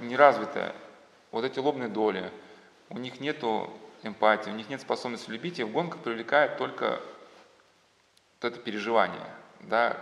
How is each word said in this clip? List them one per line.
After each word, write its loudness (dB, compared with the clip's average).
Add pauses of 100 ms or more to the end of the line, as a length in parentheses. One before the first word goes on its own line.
неразвитая 4 (560)
вот -2
эти -2
лобные 0
доли, 0 (600)
у -10
них -10
нету -2 (300)
эмпатии, 2
у -6
них -10
нет -8
способности -6
любить, -8
и 0
в -4
гонках -2
привлекает 2
только -2 (1400)
вот -2
это -14
переживание, 0 (240)
да, 2 (100)